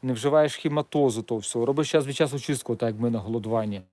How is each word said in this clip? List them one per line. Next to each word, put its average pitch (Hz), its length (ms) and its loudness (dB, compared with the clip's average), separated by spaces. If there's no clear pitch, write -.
не 131 120 -2
вживаєш 143 420 4
хіматозу, 147 640 0
то 113 160 -4
все, 117 280 -2
робиш 139 260 0
час 151 140 4
від 135 100 -6
часу 147 240 0
чистку, 127 360 -4
так 117 140 0
як 107 100 -6
ми 117 100 0
на 117 100 -2
голодуванні. 107 600 -2